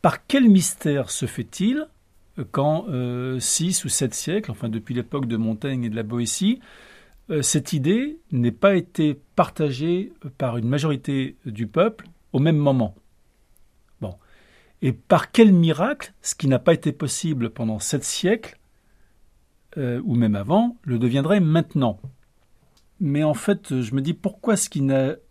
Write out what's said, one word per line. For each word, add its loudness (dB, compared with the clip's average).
Par 0
quel 4
mystère 2
se -6
fait-il -4
quand, -2
euh, -4
six -2
ou -6
sept -2
siècles, -6
enfin -8
depuis -6
l'époque -4
de -2
Montaigne -4
et -4
de -6
la -6
Boétie, -2
euh, -2
cette -2
idée 0
n'ait 2
pas 2
été -2
partagée -2
par -2
une -2
majorité -2
du -6
peuple 0
au 0
même 4
moment. 2
Bon. -8
Et 0
par 0
quel 8
miracle, 2
ce -8
qui -2
n'a 4
pas 4
été -2
possible -4
pendant -4
sept -4
siècles, -2
euh, -4
ou -2
même 2
avant, 0
le -2
deviendrait 2
maintenant ? 2
Mais 0
en 2
fait, -2
je -4
me 2
dis, -4
pourquoi -2
ce -4
qui -6
n'a 0